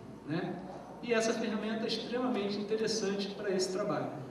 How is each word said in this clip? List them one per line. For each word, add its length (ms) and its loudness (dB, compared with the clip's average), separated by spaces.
né? 260 0
E 100 0
essa 200 6
ferramenta 500 0
é 60 0
extremamente 720 0
interessante 720 0
para 160 -2
esse 220 2
trabalho. 380 0